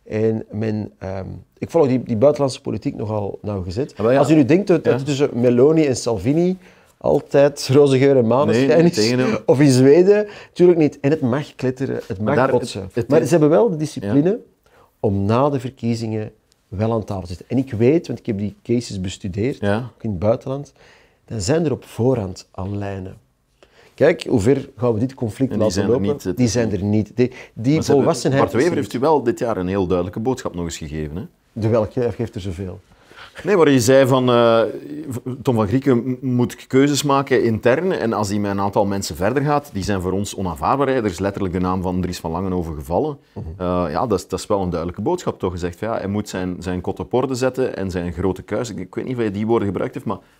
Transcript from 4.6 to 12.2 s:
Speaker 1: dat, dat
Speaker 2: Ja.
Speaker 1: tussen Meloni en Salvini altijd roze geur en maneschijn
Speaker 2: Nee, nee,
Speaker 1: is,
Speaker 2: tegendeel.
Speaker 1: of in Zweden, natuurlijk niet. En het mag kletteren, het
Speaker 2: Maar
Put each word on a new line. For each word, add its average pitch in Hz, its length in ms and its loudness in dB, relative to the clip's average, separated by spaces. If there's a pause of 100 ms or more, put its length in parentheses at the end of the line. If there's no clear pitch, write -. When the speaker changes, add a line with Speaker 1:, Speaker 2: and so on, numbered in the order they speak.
Speaker 1:
dat, 165 160 2
dat 120 160 2
Speaker 2:
Ja. 135 60 -6
Speaker 1:
tussen 143 280 0
Meloni 127 520 4
en 131 100 0
Salvini 147 640 -2 (400)
altijd 143 760 2
roze 139 260 6
geur 139 200 6
en 117 100 4
maneschijn 123 400 2
Speaker 2:
Nee, - 100 4
nee, 165 120 6
Speaker 1:
is, 170 60 0
Speaker 2:
tegendeel. 120 500 2
Speaker 1:
of 131 140 4
in 143 120 6
Zweden, 175 560 6 (200)
natuurlijk 175 320 4
niet. 147 200 0
En 139 100 0
het 156 120 0
mag 135 340 -2
kletteren, 127 400 -4
het - 120 -10 (100)
Speaker 2:
Maar 107 80 -6